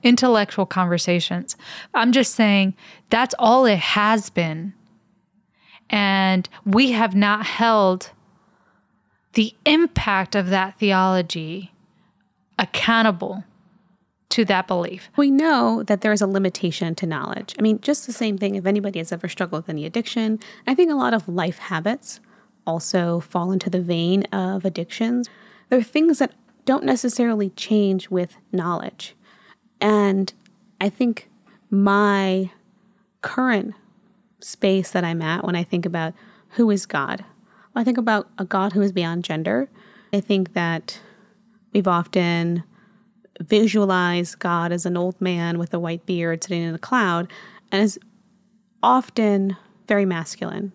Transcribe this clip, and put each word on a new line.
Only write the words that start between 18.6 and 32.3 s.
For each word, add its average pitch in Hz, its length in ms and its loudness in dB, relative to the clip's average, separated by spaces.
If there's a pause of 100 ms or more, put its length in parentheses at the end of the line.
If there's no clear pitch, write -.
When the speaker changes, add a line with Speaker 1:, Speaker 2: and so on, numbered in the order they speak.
Speaker 2:
anybody 196 340 -2
has 165 140 -6
ever 175 160 -8
struggled 175 360 -6
with - 60 -12
any 151 140 -6
addiction, 220 540 -4 (280)
I 262 80 2
think 339 160 4
a 302 40 0
lot 247 200 2
of 202 140 -2
life 175 300 -2
habits 190 640 -6 (460)
also 170 540 -2
fall 175 320 -4
into 190 160 -2
the 180 120 -2
vein 175 440 0
of 190 400 -4
addictions. 226 640 -4 (400)
They're 247 140 2
things 302 360 2
that - 140 0 (320)
don't 262 200 0
necessarily 233 680 0
change 196 600 0
with 180 260 -4 (160)
knowledge. - 640 -6 (680)
And 202 520 2 (480)
I 196 100 0
think 233 400 -2 (400)
my 196 800 2 (720)